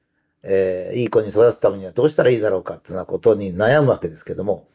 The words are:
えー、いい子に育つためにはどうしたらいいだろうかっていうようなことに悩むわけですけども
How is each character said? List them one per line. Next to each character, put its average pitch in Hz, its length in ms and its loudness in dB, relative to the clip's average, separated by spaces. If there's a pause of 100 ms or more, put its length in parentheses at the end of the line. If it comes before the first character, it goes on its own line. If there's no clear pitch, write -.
(440)
え 92 500 -2
ー、 113 60 -4
い 123 60 0
い 107 40 -4
子 117 120 2
に 104 80 -4
育 110 220 4
つ - 80 -6
た 101 120 2
め 98 60 -6
に 95 80 -14
は 90 60 -14
ど 120 120 -2
う 151 60 4
し 156 60 -12
た 160 80 2
ら 127 60 4
い 120 80 2
い - 20 -2
だ 104 120 0
ろ 95 80 -2
う 87 40 -12
か 85 120 -10
っ 80 40 -20
て - 100 -20
い - 20 -14
う - 20 -14
よ 92 60 -6
う - 20 -6
な 85 60 -8
こ 92 100 -6
と 110 160 4
に 98 220 -6
悩 117 260 2
む 135 80 2
わ 104 100 0
け - 80 -6
で 80 80 -10
す - 80 -20
け 95 120 -10
ど 95 80 -6
も 95 320 -4